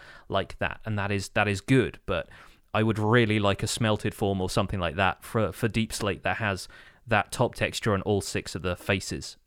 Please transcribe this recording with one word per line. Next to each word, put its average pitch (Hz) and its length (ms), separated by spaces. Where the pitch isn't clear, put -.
like - 320
that, - 260
and 107 120
that 101 140
is, 98 180
that 104 180
is 98 140
good, 123 440
but 87 220
I 110 100
would 110 160
really 107 400
like 101 240
a 107 40
smelted 107 480
form 98 260
or 92 80
something 104 300
like 82 160
that 92 280
for, 107 280
for - 160
deep 110 260
slate 98 300
that 92 140
has 98 300
that 104 240
top - 240
texture - 380
on 95 100
all 101 180
six - 340
of 90 80
the 90 120
faces - 720